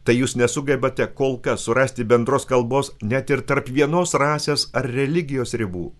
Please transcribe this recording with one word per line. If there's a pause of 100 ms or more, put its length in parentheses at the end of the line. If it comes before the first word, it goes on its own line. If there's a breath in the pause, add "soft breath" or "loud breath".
Tai
jūs
nesugebate (100)
kol
kas
surasti
bendros
kalbos (100)
net
ir
tarp
vienos
rasės
ar
religijos
ribų.